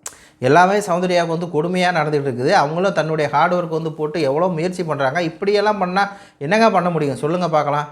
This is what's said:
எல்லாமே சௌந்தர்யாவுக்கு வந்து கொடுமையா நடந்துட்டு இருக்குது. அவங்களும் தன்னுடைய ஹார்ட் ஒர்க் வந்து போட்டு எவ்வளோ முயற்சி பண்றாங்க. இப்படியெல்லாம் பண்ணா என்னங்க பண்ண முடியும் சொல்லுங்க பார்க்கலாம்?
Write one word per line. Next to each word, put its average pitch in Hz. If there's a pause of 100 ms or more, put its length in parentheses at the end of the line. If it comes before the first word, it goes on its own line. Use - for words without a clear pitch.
(400)
எல்லாமே 175
சௌந்தர்யாவுக்கு 175
வந்து 170
கொடுமையா 175
நடந்துட்டு 151
இருக்குது. 127
அவங்களும் 170
தன்னுடைய 156
ஹார்ட் 160
ஒர்க் 160
வந்து 160
போட்டு 151
எவ்வளோ 147
முயற்சி 180
பண்றாங்க. 143
இப்படியெல்லாம் 202
பண்ணா 196 (260)
என்னங்க 214
பண்ண 180
முடியும் 151
சொல்லுங்க 165
பார்க்கலாம்? 143